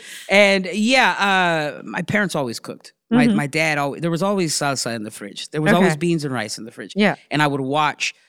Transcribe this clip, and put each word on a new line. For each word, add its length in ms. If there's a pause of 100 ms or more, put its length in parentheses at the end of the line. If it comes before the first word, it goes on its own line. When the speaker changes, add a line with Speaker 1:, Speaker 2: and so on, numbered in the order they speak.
(300)
Speaker 1:
And, 420
yeah, 400 (680)
uh, 40
my 180
parents 320
always 280
cooked. 320 (180)
My, 160
Speaker 2:
Mm-hmm. 100
Speaker 1:
my 100
dad, 300
always, 240
there 100
was 120
always 300
salsa 420
in 80
the 80
fridge. 380
There 120
was 120
always 200
Speaker 2:
Okay. 60
Speaker 1:
beans 260
and 80
rice 240
in 80
the 60
fridge. 240
Speaker 2:
Yeah. 200 (140)
Speaker 1:
And 140
I 40
would 140
watch 540 (140)